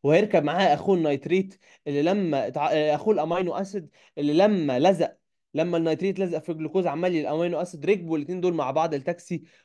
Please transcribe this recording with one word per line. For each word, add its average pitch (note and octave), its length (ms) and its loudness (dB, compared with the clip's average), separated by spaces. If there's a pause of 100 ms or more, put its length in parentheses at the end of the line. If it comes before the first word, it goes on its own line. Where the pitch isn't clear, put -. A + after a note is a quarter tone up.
وهيركب E3+ 420 4
معاه D#3+ 300 4
اخوه F#3+ 220 0
النيتريت E3 580 0 (320)
اللي C#3+ 160 -2
لما D#3+ 480 0
اتع-، D3 220 -2
آه، D3+ 220 2
اخوه G#3+ 200 0
الامينو E3+ 400 -2
اسيد F#3+ 360 -8 (280)
اللي D3 160 0
لما E3+ 440 4
لزق، E3 380 2 (380)
لما E3+ 220 0
النيتريت E3 420 -2
لزق F3 200 -2
في E3 140 -8
الجلوكوز D#3 340 -2
عمال E3+ 260 -2
لي D#3+ 80 0
الامينو E3 420 -2
اسيد D#3+ 240 -8
ركبوا E3+ 320 0
الاتنين F3 220 -6
دول F3+ 140 0
مع C#3 160 -2
بعض D#3 240 0
التاكسي، E3+ 480 -6 (220)